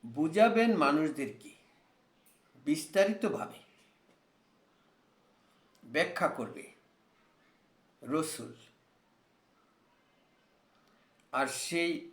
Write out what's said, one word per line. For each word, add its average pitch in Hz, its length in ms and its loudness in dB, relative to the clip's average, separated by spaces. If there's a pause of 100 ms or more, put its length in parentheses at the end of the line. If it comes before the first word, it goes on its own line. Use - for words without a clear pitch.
বুঝাবেন 202 720 4
মানুষদেরকে, 151 760 0 (1120)
বিস্তারিতভাবে 196 960 -2 (2250)
ব্যাখ্যা 160 440 -2
করবে - 440 -10 (1300)
রসুল। 135 520 -6 (2750)
আর 131 140 0
সেই 170 680 -4